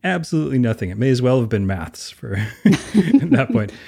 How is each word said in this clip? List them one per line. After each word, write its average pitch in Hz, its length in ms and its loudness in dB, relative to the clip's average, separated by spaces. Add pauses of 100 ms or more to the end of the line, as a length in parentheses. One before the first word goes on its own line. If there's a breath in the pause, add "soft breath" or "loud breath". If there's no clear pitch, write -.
absolutely 160 560 -2
nothing. 113 320 0
It 98 80 -8
may 131 120 2
as 123 120 2
well 127 160 4
have 117 100 0
been 104 160 0
maths - 460 -6
for 110 240 -12
<laughs> 107 300 -4
at 185 680 2
that 131 220 2
point. 107 200 0 (160 loud breath)